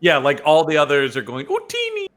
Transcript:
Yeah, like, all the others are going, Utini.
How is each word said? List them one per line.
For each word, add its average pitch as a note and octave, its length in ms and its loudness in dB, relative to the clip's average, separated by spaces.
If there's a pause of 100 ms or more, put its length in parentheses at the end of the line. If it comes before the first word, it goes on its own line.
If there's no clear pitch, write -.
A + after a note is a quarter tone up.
Yeah, E3 180 2
like, C#3+ 280 0
all D#3 200 4
the D#3 120 0
others C#3 380 2
are C3+ 60 -6
going, B2 240 -10
Utini. A4 720 -6